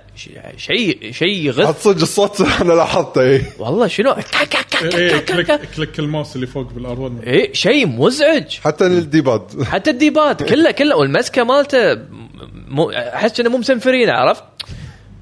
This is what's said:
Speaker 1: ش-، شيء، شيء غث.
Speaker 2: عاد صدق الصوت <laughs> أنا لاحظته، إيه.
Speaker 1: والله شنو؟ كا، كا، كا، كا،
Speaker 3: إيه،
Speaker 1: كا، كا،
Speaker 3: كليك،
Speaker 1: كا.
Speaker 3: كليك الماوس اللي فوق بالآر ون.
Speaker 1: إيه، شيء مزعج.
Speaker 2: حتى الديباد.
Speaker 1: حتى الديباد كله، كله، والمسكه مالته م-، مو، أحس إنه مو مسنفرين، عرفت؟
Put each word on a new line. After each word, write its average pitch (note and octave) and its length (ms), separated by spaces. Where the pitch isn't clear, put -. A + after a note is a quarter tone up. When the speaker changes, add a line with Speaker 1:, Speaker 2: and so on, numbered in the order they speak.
Speaker 1:
ش-، - 140
شيء، F3 540
شيء D#3+ 400
غث. B2+ 140
Speaker 2:
عاد D3+ 100
صدق F#3+ 260
الصوت G3 400
<laughs> E3+ 200
أنا F3 120
لاحظته، E3 480
إيه. C3 200
Speaker 1:
والله F3 280
شنو؟ A3+ 260
كا، G#3+ 80
كا، - 400
كا، - 280
كا، - 80
Speaker 3:
إيه، F3 140
Speaker 1:
كا، - 60
كا، - 160
Speaker 3:
كليك، - 140
Speaker 1:
كا. D4+ 80
Speaker 3:
كليك D#3 240
الماوس D3+ 360
اللي B2+ 120
فوق B2 260
بالآر B2 260
ون. B2 200
Speaker 1:
إيه، - 340
شيء B3 340
مزعج. B3+ 720
Speaker 2:
حتى D#3 280
الديباد. C#3+ 760
Speaker 1:
حتى F#3+ 260
الديباد D4+ 540
كله، B3+ 280
كله، C#4 240
والمسكه E3 480
مالته B3+ 500
م-، A2 360
مو، C3+ 240
أحس B2+ 480
إنه A#3 100
مو B3 80
مسنفرين، B3 520
عرفت؟ B2+ 340